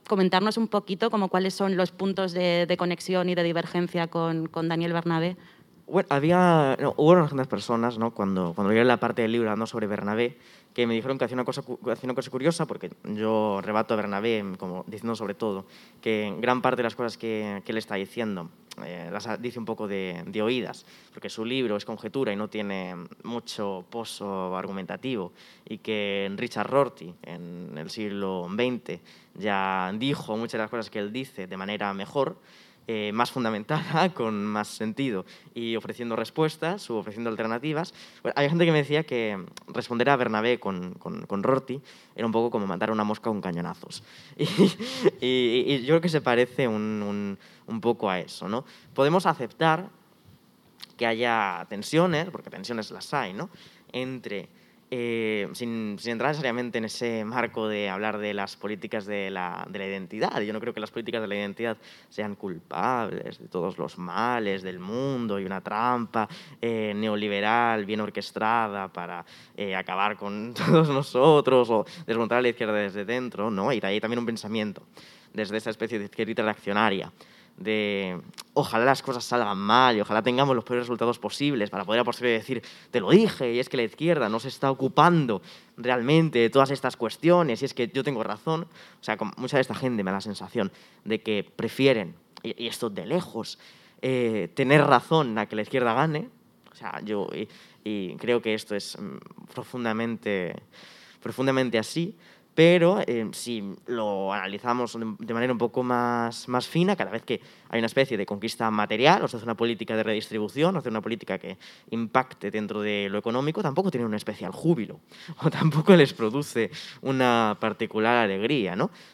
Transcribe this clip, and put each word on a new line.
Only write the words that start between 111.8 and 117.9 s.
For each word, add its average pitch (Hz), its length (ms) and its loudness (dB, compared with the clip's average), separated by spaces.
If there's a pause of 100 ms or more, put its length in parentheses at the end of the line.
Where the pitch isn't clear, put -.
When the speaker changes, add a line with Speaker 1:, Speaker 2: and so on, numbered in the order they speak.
Speaker 2:
impacte 113 640 0
dentro 104 300 -4
de 104 280 0
lo 101 80 -2
económico, 139 460 -2
tampoco 175 260 0
tiene 120 160 0
un 107 80 -2
especial 104 380 -6
júbilo, 123 480 0 (220)
<laughs> - 220 -10
o 165 60 2
tampoco 160 460 6
les 143 180 8
produce 113 560 0 (320)
una 120 580 4
particular 110 580 2